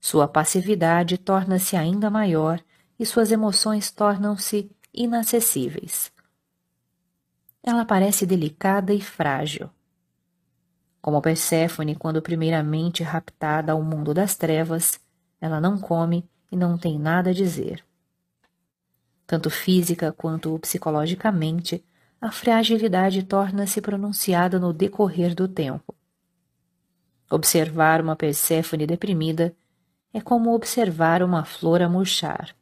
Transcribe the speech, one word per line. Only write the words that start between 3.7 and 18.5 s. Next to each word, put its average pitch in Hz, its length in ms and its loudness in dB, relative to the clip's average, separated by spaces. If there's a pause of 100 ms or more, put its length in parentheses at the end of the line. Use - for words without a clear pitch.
tornam-se 208 800 -2 (240)
inacessíveis. 233 1160 -2 (1500)
Ela 233 220 0
parece 196 400 4
delicada 190 680 0
e 208 60 2
frágil. 151 680 -4 (1300)
Como 147 200 0
Perséfone, 160 760 0
quando 160 260 -4
primeiramente 160 800 -2
raptada 156 680 -4
ao 156 100 0
mundo 151 320 -4
das 190 220 0
trevas, 165 640 -2 (400)
ela 160 220 -2
não 190 160 2
come 170 520 -2 (220)
e 190 40 -6
não 175 220 0
tem 160 220 -2
nada 175 320 2
a - 20 2
dizer. 180 500 -4 (1400)